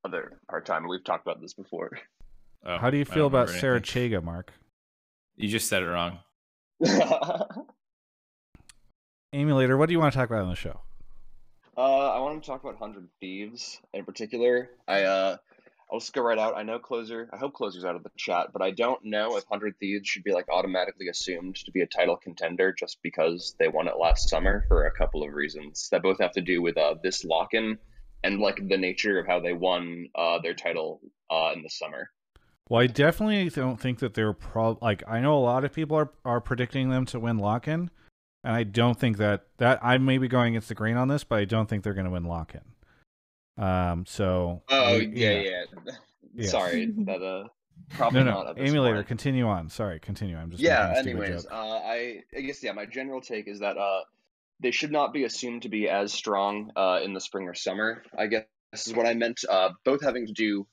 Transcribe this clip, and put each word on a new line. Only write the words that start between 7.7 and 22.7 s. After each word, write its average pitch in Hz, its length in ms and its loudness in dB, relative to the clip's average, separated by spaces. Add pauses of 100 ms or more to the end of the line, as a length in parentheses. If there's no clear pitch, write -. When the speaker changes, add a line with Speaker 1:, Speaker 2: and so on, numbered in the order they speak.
Speaker 3:
Emulator, 135 440 4
what 151 100 6
do 170 60 2
you 170 60 4
wanna 156 120 6
talk 127 180 2
about 113 140 0
on 92 80 0
the 87 60 -2
show? - 240 -8 (960)
Speaker 1:
Uh, 135 340 4
I 117 100 0
wanna 151 200 -4
talk 135 220 -10
about 117 140 -12
Hundred 104 320 -12 (120)
Thieves 101 600 -12 (140)
in 95 100 -8
particular. 120 680 0 (160)
I, 98 180 2
uh, 95 320 2 (540)
I'll 107 80 -6
just - 160 -14
go 135 80 -2
right 117 160 2
out. 110 180 0
I 104 60 -6
know 113 160 -6
Closer, 117 540 -8
I - 40 -12
hope 135 160 -6
Closer's 92 320 -6
out 87 120 -2
of 85 60 -12
the - 140 -16
chat, 87 360 0
but 95 100 -4
I 95 80 0
don't 117 340 -2
know 107 320 -2
if 101 80 -4
Hundred 101 340 -4
Thieves 101 300 -4
should 95 160 -4
be, 101 80 0
like, 90 180 0
automatically 92 580 -2
assumed 90 480 -6
to - 140 -14
be 92 120 2
a 85 40 0
title 87 300 2
contender 87 560 0